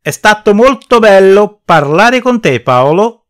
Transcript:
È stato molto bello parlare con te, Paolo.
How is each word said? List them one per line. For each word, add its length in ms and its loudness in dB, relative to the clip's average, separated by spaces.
È 100 -10
stato 440 -2
molto 440 0
bello 640 2
parlare 600 -2
con 200 -4
te, 200 -2
Paolo. 680 -2